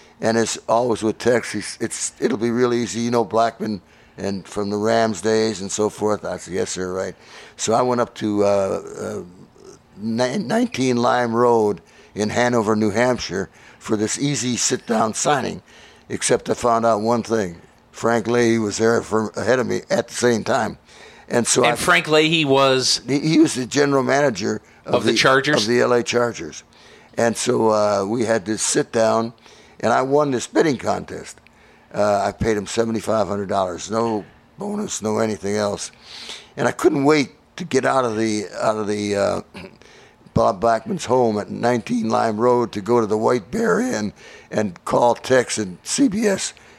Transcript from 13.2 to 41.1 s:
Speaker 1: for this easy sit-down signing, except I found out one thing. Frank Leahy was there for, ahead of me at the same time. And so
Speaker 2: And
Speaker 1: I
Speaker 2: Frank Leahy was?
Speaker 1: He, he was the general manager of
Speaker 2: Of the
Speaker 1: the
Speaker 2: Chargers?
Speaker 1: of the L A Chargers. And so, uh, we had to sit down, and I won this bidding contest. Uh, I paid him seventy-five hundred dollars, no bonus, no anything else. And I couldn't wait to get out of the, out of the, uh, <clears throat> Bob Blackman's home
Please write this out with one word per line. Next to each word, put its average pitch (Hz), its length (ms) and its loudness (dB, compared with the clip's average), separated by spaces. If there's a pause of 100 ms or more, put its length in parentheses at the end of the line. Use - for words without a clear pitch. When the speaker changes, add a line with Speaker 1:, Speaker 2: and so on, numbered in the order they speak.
Speaker 1:
for - 180 -2
this 104 220 -2
easy 123 400 -2
sit-down 127 560 -2
signing, 127 480 -2 (480)
except 117 400 0
I - 20 -2
found 113 320 2
out 113 160 2
one 113 220 0
thing. 101 400 -2 (280)
Frank 117 360 0
Leahy 117 320 2
was 104 180 -2
there 113 240 2
for, 107 340 -2
ahead 107 240 0
of 117 80 -2
me 104 220 -4
at - 200 -2
the - 60 -14
same 117 300 2
time. 110 320 -2 (500)
And 117 200 0
so - 180 2
Speaker 2:
And 120 80 4
Speaker 1:
I 120 40 -2
Speaker 2:
Frank 175 300 2
Leahy 156 380 4
was? 135 640 4
Speaker 1:
He, 135 140 0
he 156 180 2
was 165 160 4
the 131 100 -4
general 139 380 2
manager 123 580 0 (240)
of - 120 0
Speaker 2:
Of 113 80 -2
the 113 80 2
Speaker 1:
the 113 40 0
Speaker 2:
Chargers? 135 460 4
Speaker 1:
of 104 60 0
the 120 120 4
L 120 140 4
A 120 80 4
Chargers. 113 600 -2 (520)
And 117 200 2
so, 117 340 2
uh, 104 360 2
we 117 180 -2
had 107 220 0
to 107 100 -2
sit - 360 -2
down, 113 420 2 (460)
and 110 120 0
I 123 80 2
won 139 300 2
this 120 160 -2
bidding 156 320 2
contest. 95 600 -6 (540)
Uh, 101 320 2
I 101 80 -2
paid 110 240 0
him 98 100 -4
seventy-five 110 600 0
hundred 101 220 -4
dollars, 95 420 -2
no 110 340 -2 (320)
bonus, 104 460 -8
no 107 160 -2
anything 104 380 -2
else. 101 340 -4 (640)
And - 120 -2
I - 40 0
couldn't 143 320 0
wait 147 280 2 (240)
to 185 80 -10
get 131 200 0
out 131 200 2
of 110 120 -2
the, 107 300 -2 (120)
out 110 180 0
of 107 100 -4
the, 104 300 -2
uh, 95 260 0 (120)
<clears throat> - 800 -20
Bob 113 260 2
Blackman's 117 460 0
home 120 300 2